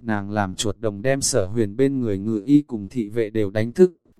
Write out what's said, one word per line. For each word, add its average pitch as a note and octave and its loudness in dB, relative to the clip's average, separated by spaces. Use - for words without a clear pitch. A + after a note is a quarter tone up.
nàng G#2 -4
làm G2 -2
chuột G2+ -4
đồng G#2 -4
đem C3+ 0
Sở A2+ 0
Huyền G#2 -2
bên C3+ 2
người A2 0
ngự G#2 -2
y D3 6
cùng G#2+ -8
thị G#2+ -4
vệ A2 -2
đều G#2+ -2
đánh A2 -2
thức, F3+ 4